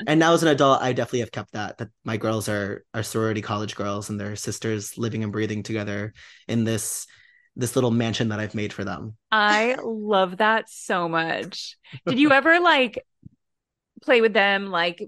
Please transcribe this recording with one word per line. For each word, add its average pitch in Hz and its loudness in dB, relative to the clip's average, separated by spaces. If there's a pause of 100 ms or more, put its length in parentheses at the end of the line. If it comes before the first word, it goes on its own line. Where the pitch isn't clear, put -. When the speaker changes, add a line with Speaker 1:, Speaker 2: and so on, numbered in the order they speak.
Speaker 1:
and 156 4
now 165 6
as 165 2
an 165 4
adult, 139 6
I 127 0
definitely 120 -2
have 107 -6
kept 107 -10
that, 104 -8
that 110 -8 (160)
my 113 -2
girls 110 -2
are, 101 -4 (100)
are 113 -4
sorority 110 -2
college 104 -4
girls 104 -6
and 104 -6
they're 104 -8
sisters 110 -6
living 110 -4
and 104 -4
breathing 107 -4
together 104 -6 (340)
in 117 0
this, - -4 (480)
this 123 -4
little 127 4
mansion 117 0
that 104 -4
I've 107 -6
made 104 -4
for 101 -8
them. 98 -10 (160)
Speaker 2:
I 214 2
love 208 0
that 220 2
so 175 -2
much. 165 -4 (300)
Did 226 0
you 294 6
Speaker 1:
<laughs> - 6
Speaker 2:
ever, 320 6
like, 285 2 (1000)
play 247 4
with 226 6
them, 196 4
like, 175 -2